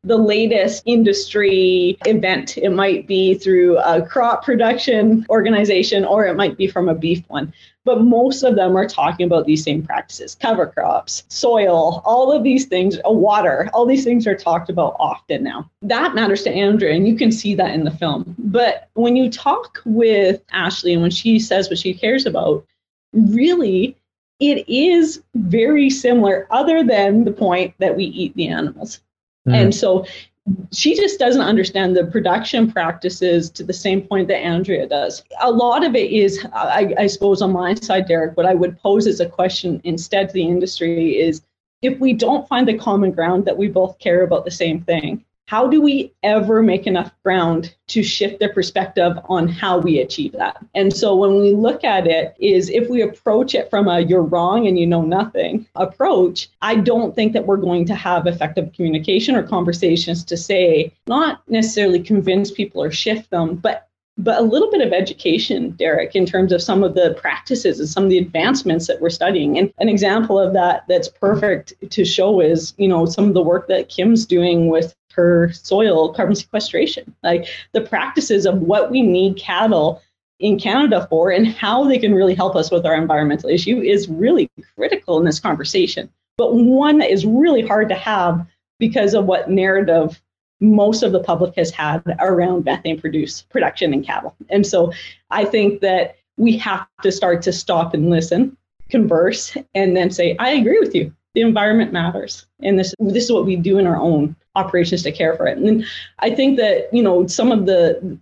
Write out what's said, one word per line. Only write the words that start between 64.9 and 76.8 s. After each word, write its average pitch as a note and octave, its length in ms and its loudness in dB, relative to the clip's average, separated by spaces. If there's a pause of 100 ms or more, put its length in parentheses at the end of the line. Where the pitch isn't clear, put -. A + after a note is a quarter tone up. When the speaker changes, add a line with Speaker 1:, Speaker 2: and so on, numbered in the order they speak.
Speaker 1:
education, F3 760 -2
Derek, E3 440 -2
in F#3 120 2
terms F#3 260 0
of F3 80 0
some G3 240 0
of F3 100 -2
the E3 240 2
practices E3 640 -4
and D3+ 80 -6
some F#3+ 160 -2
of F#3+ 60 2
the F#3 80 4
advancements F3 680 -2
that - 140 -4
we're D#3+ 80 -2
studying. E3+ 480 -2
And G3 220 0
an A3 100 0
example G#3 500 0
of F#3+ 140 0
that F3+ 360 0
that's F3 200 0
perfect G3 640 -2 (160)
to F#3+ 160 0
show F#3+ 380 2
is, D#3+ 340 0
you G3+ 120 0
know, E3 180 2
some G3 220 0
of F#3+ 60 2
the F3+ 80 4
work F3 260 0
that F#3 200 -2
Kim's A3+ 380 2
doing E3+ 420 2
with E3 260 0 (200)
her E3+ 380 4
soil F#3 600 0
carbon G3+ 240 0
sequestration. - 760 -6 (120)